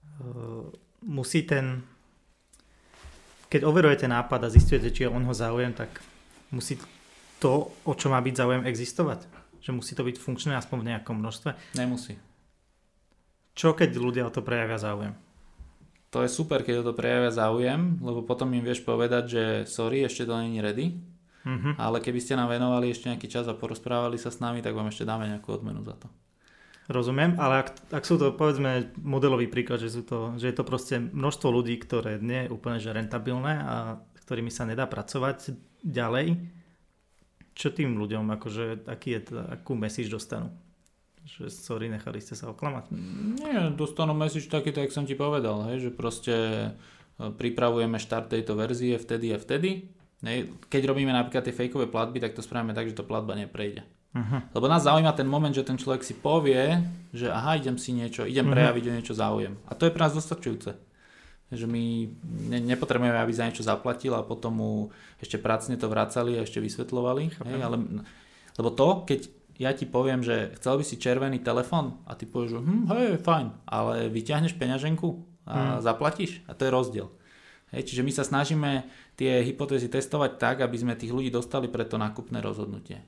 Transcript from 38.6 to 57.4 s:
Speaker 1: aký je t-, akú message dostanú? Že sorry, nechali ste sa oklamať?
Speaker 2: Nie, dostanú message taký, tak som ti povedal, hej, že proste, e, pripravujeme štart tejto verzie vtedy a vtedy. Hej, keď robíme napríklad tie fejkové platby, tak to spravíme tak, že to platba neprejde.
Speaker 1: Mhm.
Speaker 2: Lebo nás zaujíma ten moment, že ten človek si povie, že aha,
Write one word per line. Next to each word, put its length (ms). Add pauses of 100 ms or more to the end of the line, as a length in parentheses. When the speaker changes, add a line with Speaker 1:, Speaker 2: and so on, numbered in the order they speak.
Speaker 1:
aký 220
je 100
t-, 160
akú 400
message 300
dostanú? 420 (800)
Že 160
sorry, 400
nechali 320
ste 160
sa 160
oklamať? 400 (480)
Speaker 2:
Nie, 320
dostanú 400
message 400
taký, 220
tak 180
som 160
ti 80
povedal, 560
hej, 160
že 60
proste, 420
e, 360 (520)
pripravujeme 800
štart 320
tejto 240
verzie 400
vtedy 320
a 80
vtedy. 480 (340)
Hej, 180 (280)
keď 200
robíme 280
napríklad 300
tie 100
fejkové 320
platby, 320
tak 160
to 80
spravíme 300
tak, 160
že 100
to 60
platba 320
neprejde. 500 (240)
Speaker 1:
Mhm. 420
Speaker 2:
Lebo 140
nás 160
zaujíma 320
ten 100
moment, 300
že 80
ten 140
človek 260
si 160
povie, 640 (280)
že 180
aha, 260